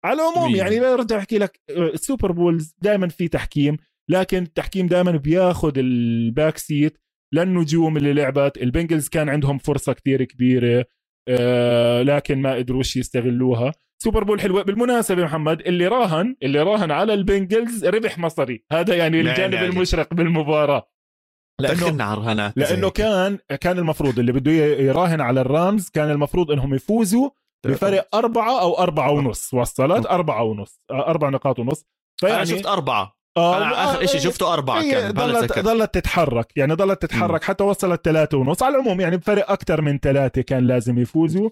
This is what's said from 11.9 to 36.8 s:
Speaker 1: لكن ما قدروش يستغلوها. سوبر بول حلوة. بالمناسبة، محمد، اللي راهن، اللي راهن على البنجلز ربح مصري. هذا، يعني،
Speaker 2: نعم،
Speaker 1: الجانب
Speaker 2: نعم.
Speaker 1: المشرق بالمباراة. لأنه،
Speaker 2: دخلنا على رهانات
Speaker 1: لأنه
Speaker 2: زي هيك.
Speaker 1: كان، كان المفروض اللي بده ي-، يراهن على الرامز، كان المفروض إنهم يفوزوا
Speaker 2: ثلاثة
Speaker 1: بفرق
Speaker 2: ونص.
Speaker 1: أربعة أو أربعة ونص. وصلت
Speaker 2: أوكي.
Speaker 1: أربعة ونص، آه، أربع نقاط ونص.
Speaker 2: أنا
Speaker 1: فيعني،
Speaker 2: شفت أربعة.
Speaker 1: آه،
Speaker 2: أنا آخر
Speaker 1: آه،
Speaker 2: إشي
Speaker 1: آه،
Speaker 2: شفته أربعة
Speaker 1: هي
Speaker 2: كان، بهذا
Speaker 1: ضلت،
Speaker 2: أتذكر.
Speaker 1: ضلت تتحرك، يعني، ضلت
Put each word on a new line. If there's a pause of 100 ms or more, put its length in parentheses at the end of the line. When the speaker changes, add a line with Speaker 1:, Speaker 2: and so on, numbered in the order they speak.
Speaker 1:
لكن
ما
قدروش
يستغلوها. (320)
سوبر
بول
حلوة.
بالمناسبة،
محمد،
اللي
راهن،
اللي
راهن
على
البنجلز
ربح
مصري.
هذا،
يعني،
Speaker 2:
نعم،
Speaker 1:
الجانب
Speaker 2:
نعم.
Speaker 1:
المشرق
بالمباراة. (720)
لأنه،
Speaker 2:
دخلنا
على
رهانات
Speaker 1:
لأنه
Speaker 2:
زي
هيك.
Speaker 1:
كان، (240)
كان
المفروض
اللي
بده
ي-،
يراهن
على
الرامز،
كان
المفروض
إنهم
يفوزوا (340)
Speaker 2:
ثلاثة (100)
Speaker 1:
بفرق
Speaker 2:
ونص.
Speaker 1:
أربعة
أو
أربعة
ونص.
وصلت
Speaker 2:
أوكي.
Speaker 1:
أربعة
ونص، (100)
آه،
أربع
نقاط
ونص. (380)
Speaker 2:
أنا
Speaker 1:
فيعني،
Speaker 2:
شفت
أربعة. (220)
Speaker 1:
آه،
Speaker 2:
أنا
آخر
Speaker 1:
آه،
Speaker 2:
إشي
Speaker 1:
آه،
Speaker 2:
شفته
أربعة
Speaker 1:
هي
Speaker 2:
كان،
بهذا
Speaker 1:
ضلت،
Speaker 2:
أتذكر.
Speaker 1:
ضلت
تتحرك،
يعني،
ضلت